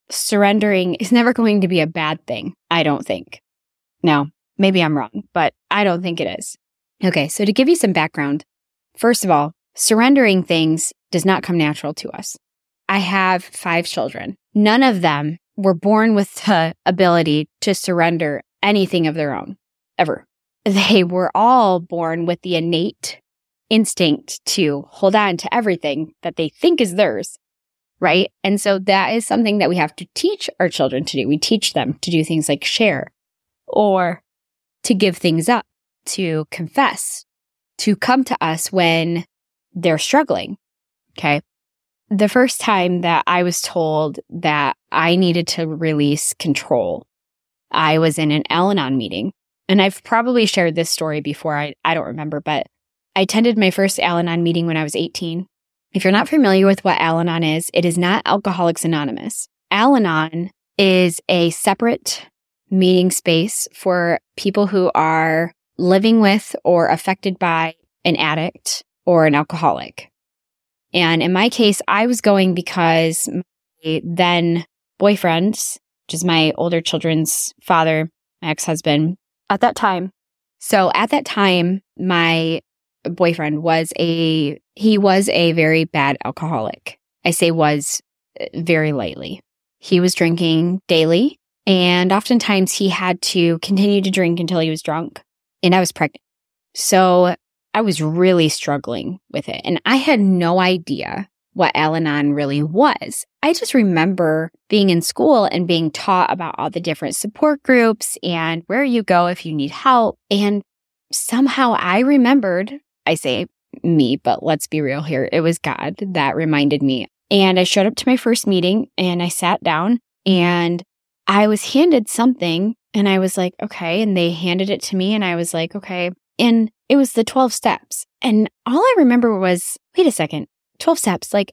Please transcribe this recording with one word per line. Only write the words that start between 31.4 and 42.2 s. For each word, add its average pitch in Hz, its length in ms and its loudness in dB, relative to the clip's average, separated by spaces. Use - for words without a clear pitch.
them 135 280 -4
to - 100 -8
do 160 140 0
things 160 240 -2
like 143 160 -4
share 185 480 -2
or 185 560 0
to 247 100 2
give 190 220 2
things 165 320 0
up, 240 180 0
to 160 440 -4
confess, - 720 -4
to 214 180 0
come 254 280 0
to 214 160 -6
us 165 320 -4
when 170 520 0
they're 185 240 0
struggling. 262 580 -2
Okay. 147 220 0
The 208 180 2